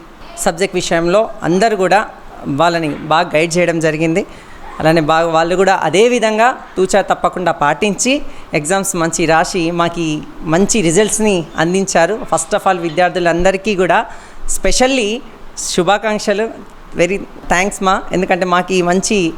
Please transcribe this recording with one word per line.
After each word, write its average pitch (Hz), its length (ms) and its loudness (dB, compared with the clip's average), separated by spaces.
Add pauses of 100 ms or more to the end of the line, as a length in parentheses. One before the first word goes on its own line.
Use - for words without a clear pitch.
(380)
సబ్జెక్ట్ 185 380 -2
విషయంలో 175 540 0 (120)
అందరూ 202 340 2
కూడా 185 340 2 (360)
వాళ్ళని 160 420 0
బాగా 151 460 0
గైడ్ 160 240 2
చేయడం 170 220 2
జరిగింది. 160 460 0 (540)
అలానే 160 200 4
బాగా 160 260 2
వాళ్ళు 165 300 2
కూడా 190 180 4
అదే 175 340 4
విధంగా 226 500 2 (180)
తూచా 190 240 2
తప్పకుండా 175 520 -2
పాటించి 202 720 0 (320)
ఎగ్జామ్స్ 175 420 -2
మంచి 165 300 0
రాసి 165 440 2
మాకు 170 300 -2
ఈ 156 200 -2 (200)
మంచి 190 420 2
రిజల్ట్స్ని 190 600 2 (120)
అందించారు. 180 580 0
First 202 400 -2
of 190 180 0
all 185 60 0
విద్యార్థులందరికీ 175 960 0
కూడా 185 320 2 (500)
specially 247 640 2 (400)
శుభాకాంక్షలు, 208 1120 -2 (240)
very 180 220 0
thanks 196 680 -4
మా, 190 180 0 (100)
ఎందుకంటే 185 320 0
మాకు 180 280 0
ఈ 185 100 2
మంచి 180 560 0